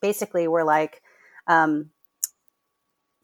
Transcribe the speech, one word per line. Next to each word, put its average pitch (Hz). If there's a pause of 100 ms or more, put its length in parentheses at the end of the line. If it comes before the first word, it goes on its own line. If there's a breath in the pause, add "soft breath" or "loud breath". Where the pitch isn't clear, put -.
basically 196
were 165
like, 156 (460 soft breath)
um, 156 (1300)